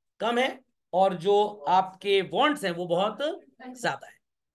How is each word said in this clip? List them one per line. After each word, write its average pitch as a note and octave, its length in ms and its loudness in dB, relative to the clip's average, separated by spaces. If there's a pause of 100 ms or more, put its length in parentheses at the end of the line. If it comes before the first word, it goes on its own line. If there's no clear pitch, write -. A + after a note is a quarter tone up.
(200)
कम A#3+ 180 0
है C4 220 -2 (320)
और F#3+ 220 4
जो G3+ 320 2 (220)
आपके F#3+ 540 2
वांट्स G3+ 420 0
हैं F3+ 80 -2
वो F3 140 -6
बहुत F#3+ 320 0 (640)
ज्यादा C#3+ 260 -6
है। - 160 -20 (320)